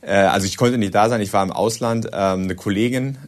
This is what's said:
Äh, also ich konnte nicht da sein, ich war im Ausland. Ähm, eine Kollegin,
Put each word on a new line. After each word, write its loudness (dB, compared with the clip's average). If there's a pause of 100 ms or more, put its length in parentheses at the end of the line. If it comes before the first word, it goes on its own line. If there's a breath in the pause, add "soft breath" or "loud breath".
Äh, -6
also 4
ich -4
konnte 2
nicht -2
da 6
sein, 0
ich -4
war 2
im -2
Ausland. -2
Ähm, 0
eine -4
Kollegin, -2 (120)